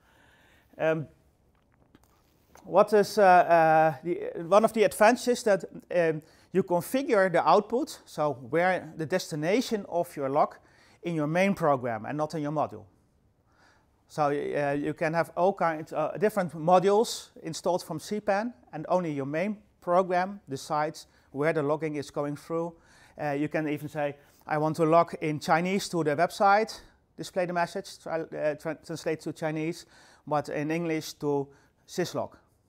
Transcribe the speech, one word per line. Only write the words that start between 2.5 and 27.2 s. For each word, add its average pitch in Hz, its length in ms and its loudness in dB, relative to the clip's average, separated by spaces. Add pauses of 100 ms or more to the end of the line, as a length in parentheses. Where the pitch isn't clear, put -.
what 185 300 2
is, 202 240 4
uh, 208 60 6
uh, 160 680 6 (100)
the, 170 400 -6
one 196 200 6
of 220 100 2
the 226 100 2
advantages 240 600 4
that, 196 220 2 (300)
um, 160 260 0 (300)
you 185 100 2
configure 190 680 0
the 160 160 2
output, 208 580 2
so 151 280 -4 (160)
where 160 460 0
the 156 120 -6
destination 185 840 -2
of 170 260 -4
your 139 140 -4
log 156 260 2 (460)
in 170 140 -6
your 151 120 0
main 185 280 2
program 123 500 -2
and 127 120 -6
not 151 180 -4
in 156 80 -6
your 147 80 -6
module. 107 320 -4 (1200)
So, 151 180 -2
uh, 143 480 -2
you 147 200 -4
can 156 200 -4
have 165 220 -2
all 185 180 2
kinds, 160 400 -4
uh, 147 260 -4
different 180 340 0
modules 185 760 2 (120)
installed 170 420 -4
from 160 160 -8
C 208 200 -6
pan, 208 340 -2 (180)
and 156 180 -10
only 175 220 2
your 139 140 -4
main 175 320 -4 (240)
program 180 680 0
decides 151 600 -6 (240)
where 147 220 0
the 156 100 0
logging 151 320 -2
is 139 160 -8
going 147 240 -4
through. 165 380 -8 (460)
Uh, 147 120 -4
you 143 160 -2
can 156 220 -4
even 147 180 -6
say, 147 280 -4 (300)
"I 156 120 -2
want 156 180 0
to 165 100 2
log 165 360 4
in 151 180 -4
Chinese 180 500 0
to 165 140 -2
the 147 120 0
website, 196 640 2 (380)
display 180 280 -4